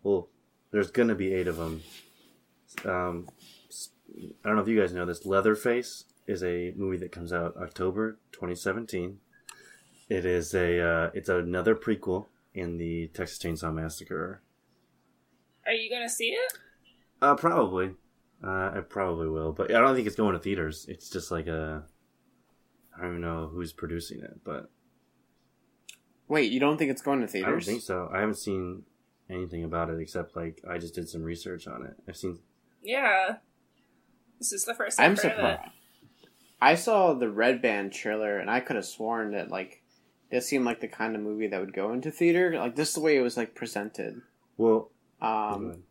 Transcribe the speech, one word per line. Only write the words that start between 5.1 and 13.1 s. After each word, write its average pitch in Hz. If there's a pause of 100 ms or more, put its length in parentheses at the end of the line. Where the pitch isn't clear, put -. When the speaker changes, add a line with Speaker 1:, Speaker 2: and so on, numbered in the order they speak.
Speaker 1:
Leatherface 107 (220)
is 92
a 87
movie 95
that 87
comes 85
out 85
October 95 (160)
twenty 90
seventeen. 98 (920)
It 92
is 90
a, 87
uh, 85
it's -
another 90
prequel, 104 (320)
and 85
the 85